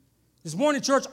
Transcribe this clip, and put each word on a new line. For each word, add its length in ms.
This 140
morning, 260
church, 320